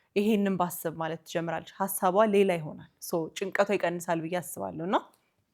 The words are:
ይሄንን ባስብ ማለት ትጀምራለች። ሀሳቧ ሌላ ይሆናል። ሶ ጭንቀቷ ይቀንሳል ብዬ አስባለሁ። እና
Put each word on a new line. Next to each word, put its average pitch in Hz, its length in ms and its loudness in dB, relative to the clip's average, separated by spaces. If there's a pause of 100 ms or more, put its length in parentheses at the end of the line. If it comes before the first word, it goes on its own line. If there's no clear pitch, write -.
(160)
ይሄንን 202 420 4
ባስብ 175 400 -2
ማለት 160 240 -4
ትጀምራለች። 165 520 -4
ሀሳቧ 190 420 0 (120)
ሌላ 196 260 6
ይሆናል። 151 360 -8 (100)
ሶ - 200 -4 (140)
ጭንቀቷ 196 380 0
ይቀንሳል 175 500 0
ብዬ 165 160 -4
አስባለሁ። 170 480 -6
እና 220 120 2 (560)